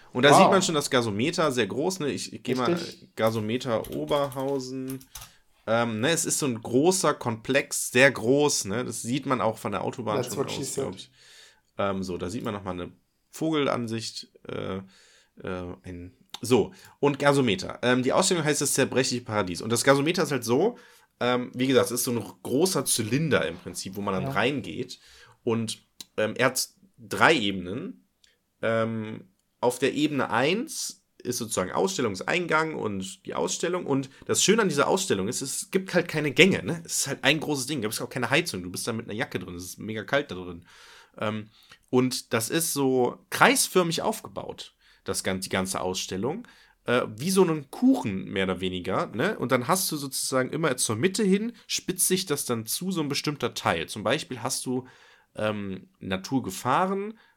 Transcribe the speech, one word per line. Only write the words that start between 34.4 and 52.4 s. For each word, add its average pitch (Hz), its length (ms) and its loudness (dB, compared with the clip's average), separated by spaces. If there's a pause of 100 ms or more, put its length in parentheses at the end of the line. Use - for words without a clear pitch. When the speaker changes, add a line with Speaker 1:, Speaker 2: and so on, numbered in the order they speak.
Speaker 1:
Schöne 220 200 6
an 190 60 4
dieser 143 200 2
Ausstellung 113 400 0
ist, 127 140 -4
es - 280 -6
gibt 190 240 -2
halt 175 140 2
keine 151 240 -2
Gänge, 156 320 6
ne? 165 200 -4
Es - 140 -6
ist - 100 -2
halt - 160 -4
ein 147 160 4
großes 135 260 -4
Ding. 147 160 -4
Da 107 60 0
ist - 120 -6
auch 127 100 -8
keine 120 200 -4
Heizung. 143 320 0
Du 90 80 -8
bist 92 160 -8
da 120 60 -4
mit 113 140 -6
einer 101 120 -8
Jacke 131 200 -4
drin. 90 160 -12
Es 87 100 -12
ist - 140 -14
mega 107 260 -8
kalt 147 260 -2
da 101 40 -8
drin. 87 300 -12 (540)
Ähm, 107 300 -4 (420)
und 127 420 0
das - 180 -2
ist 165 220 -2
so 131 460 2 (120)
kreisförmig 180 720 4
aufgebaut, - 720 -8 (300)
das - 200 -4
gan-, 95 160 0
die 95 80 -6
ganze 95 320 -2
Ausstellung. 101 640 -4 (380)
Äh, 123 180 2 (140)
wie 151 140 -4
so 190 120 8
einen 160 280 0
Kuchen, 247 600 2
mehr 98 140 0
oder 92 160 0
weniger, 92 480 -2
ne? 147 300 -2
Und 123 140 -2
dann 120 160 2
hast 185 240 0
du 156 40 -4
sozusagen 135 540 -2
immer 147 260 0
zur 110 200 -2
Mitte 190 260 0
hin, 208 300 2 (140)
spitzt - 420 -2
sich 185 180 0
das 143 180 -2